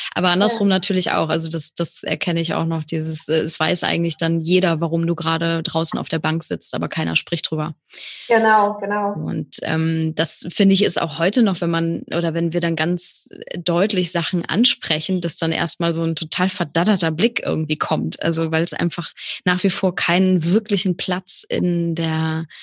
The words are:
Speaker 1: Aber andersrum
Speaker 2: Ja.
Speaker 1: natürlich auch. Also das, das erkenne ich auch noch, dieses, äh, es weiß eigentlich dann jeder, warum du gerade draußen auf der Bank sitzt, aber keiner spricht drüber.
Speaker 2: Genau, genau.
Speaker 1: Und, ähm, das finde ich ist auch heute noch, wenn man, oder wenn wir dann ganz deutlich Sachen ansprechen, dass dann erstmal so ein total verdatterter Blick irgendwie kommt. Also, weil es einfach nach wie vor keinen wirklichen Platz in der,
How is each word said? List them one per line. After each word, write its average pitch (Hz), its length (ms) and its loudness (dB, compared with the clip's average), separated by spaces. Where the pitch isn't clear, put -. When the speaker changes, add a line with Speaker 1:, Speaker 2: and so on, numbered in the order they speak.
Speaker 1:
Aber 180 160 6
andersrum 202 380 4
Speaker 2:
Ja. 190 60 4
Speaker 1:
natürlich 185 380 2
auch. 165 160 2
Also 160 220 0
das, 160 240 0
das - 280 -2
erkenne 165 380 -2
ich 160 140 -2
auch 160 120 0
noch, 160 180 -2
dieses, 160 440 -4
äh, 156 120 2
es - 200 -2
weiß 170 240 2
eigentlich 165 320 0
dann 165 240 0
jeder, 170 400 2
warum 165 260 0
du 170 80 2
gerade 165 480 -2
draußen 165 360 -2
auf 165 100 -6
der 160 120 -2
Bank 156 220 0
sitzt, - 320 -6
aber 165 140 -2
keiner 165 280 -2
spricht - 340 -4
drüber. 156 240 -4
Speaker 2:
Genau, 214 520 4
genau. 202 340 -2
Speaker 1:
Und, 160 480 -4
ähm, 160 520 0
das - 360 -2
finde 196 240 6
ich 180 80 4
ist - 180 2
auch 151 180 -4
heute 202 240 4
noch, 196 180 2
wenn 170 100 0
man, 165 380 0
oder 165 260 -2
wenn 165 180 0
wir 170 80 0
dann 165 160 0
ganz - 520 -2
deutlich 180 540 0
Sachen 170 340 -2
ansprechen, 180 760 0
dass 170 180 -4
dann 160 140 0
erstmal 170 400 -2
so 165 100 -2
ein 165 140 0
total 180 320 -2
verdatterter 170 640 0
Blick 202 320 0
irgendwie 156 320 -2
kommt. - 460 -2
Also, 160 280 0
weil 160 140 2
es - 80 2
einfach - 400 -2
nach 180 180 2
wie 196 80 4
vor 185 240 0
keinen 185 500 2
wirklichen 185 520 2
Platz - 520 -4
in 170 460 0
der, 160 520 -2